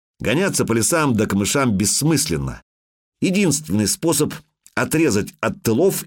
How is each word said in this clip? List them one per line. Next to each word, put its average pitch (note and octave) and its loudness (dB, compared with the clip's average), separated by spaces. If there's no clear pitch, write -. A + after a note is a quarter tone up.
Гоняться E3 0
по A2+ -2
лесам C3 2
да G#2 2
камышам G2+ 0
бессмысленно. F2+ 0
Единственный E3+ 0
способ — D3 0
отрезать B2+ 0
от G#2+ -4
тылов, D#3 2